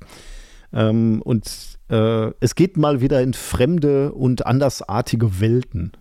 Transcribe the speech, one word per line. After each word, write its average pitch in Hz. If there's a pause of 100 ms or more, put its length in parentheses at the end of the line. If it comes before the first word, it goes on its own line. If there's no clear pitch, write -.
(720)
Ähm, 113
und, 113 (420)
äh, 113 (100)
es 123
geht 180
mal 147
wieder 135
in 127
fremde 143
und 127
andersartige 117
Welten. 110